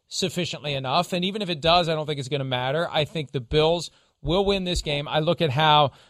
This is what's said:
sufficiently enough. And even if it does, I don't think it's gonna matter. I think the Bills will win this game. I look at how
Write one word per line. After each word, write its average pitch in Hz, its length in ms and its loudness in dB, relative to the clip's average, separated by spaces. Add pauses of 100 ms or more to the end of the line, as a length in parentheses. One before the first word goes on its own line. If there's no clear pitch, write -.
sufficiently 147 640 -6
enough. 139 400 -2
And 180 120 -2
even 202 160 -4
if 185 80 -4
it 160 120 -6
does, 165 280 4
I 160 60 0
don't 156 100 -4
think 143 140 -6
it's 123 100 -8
gonna 139 140 -2
matter. 135 460 -2
I 151 160 0
think 147 260 -8
the 139 100 -6
Bills 156 500 0 (300)
will 180 240 0
win 196 180 0
this 180 180 -2
game. 147 260 -4
I 135 120 0
look 156 220 0
at 156 100 2
how 151 400 6 (180)